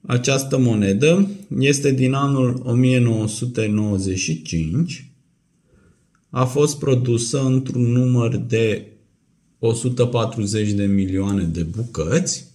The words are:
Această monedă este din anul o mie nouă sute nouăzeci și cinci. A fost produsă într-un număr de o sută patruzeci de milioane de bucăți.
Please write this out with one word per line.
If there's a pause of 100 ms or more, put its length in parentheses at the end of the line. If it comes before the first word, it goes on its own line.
Această
monedă (300)
este
din
anul
o
mie
nouă
sute
nouăzeci
și
cinci. (1200)
A
fost
produsă
într-un
număr
de (720)
o
sută
patruzeci
de
milioane
de
bucăți.